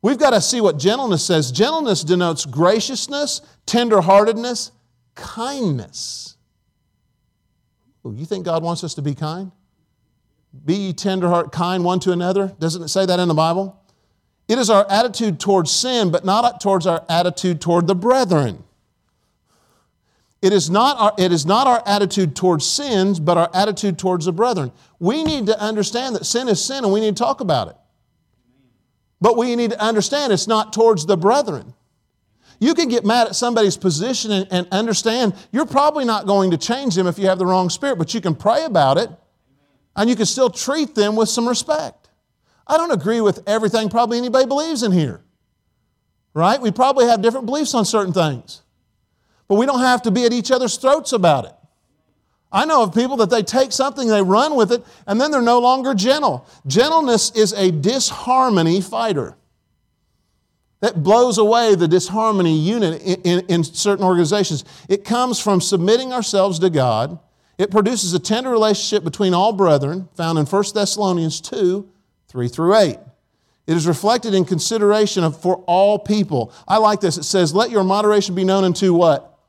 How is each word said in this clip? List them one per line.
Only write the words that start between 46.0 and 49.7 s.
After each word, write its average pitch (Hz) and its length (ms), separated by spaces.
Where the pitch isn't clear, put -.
right? 196 280
We 226 100
probably 254 360
have 233 140
different 233 240
beliefs 277 280
on 226 120
certain 196 280
things, 151 500
but 196 80
we 226 100
don't 269 160